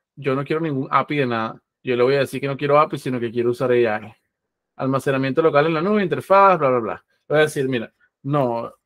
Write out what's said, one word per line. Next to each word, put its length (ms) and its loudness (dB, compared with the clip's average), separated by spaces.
yo 200 -2
no 100 -4
quiero 160 -2
ningún 300 -4
api 260 0
de 80 0
nada. 380 -4
Yo 140 -4
le 80 2
voy 100 2
a 60 2
decir 200 -4
que 60 -6
no 100 -4
quiero 240 2
api, 200 0
sino 200 -4
que 120 -4
quiero 180 0
usar 220 0
A 40 4
I. 380 0
Almacenamiento 680 -2
local 240 4
en 80 0
la 80 -2
nube, 220 0
interfaz, 560 4
bla, 100 0
bla, 100 2
bla. 260 -6
Le 60 -2
voy 60 2
a 20 6
decir, 260 0
"Mira, 240 -4
no, 500 -2